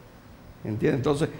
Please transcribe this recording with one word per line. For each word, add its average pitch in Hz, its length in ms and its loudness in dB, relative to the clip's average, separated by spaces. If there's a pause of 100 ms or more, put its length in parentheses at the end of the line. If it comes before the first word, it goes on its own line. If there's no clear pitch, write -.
(640)
¿Entiendes? 131 360 0
Entonces, 143 280 2 (120)